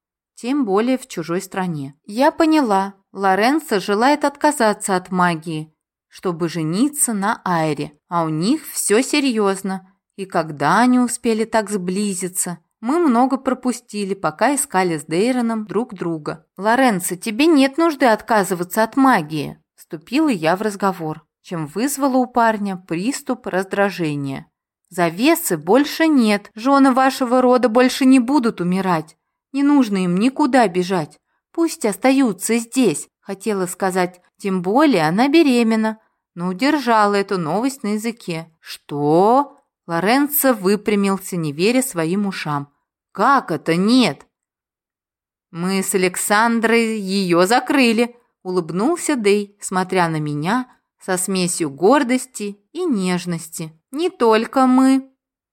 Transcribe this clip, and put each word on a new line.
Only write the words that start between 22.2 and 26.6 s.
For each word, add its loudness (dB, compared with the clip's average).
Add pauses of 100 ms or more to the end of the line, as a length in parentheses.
парня 0
приступ -6
раздражения. -4 (420)
«Завесы 0
больше 2
нет, 2
жёны 4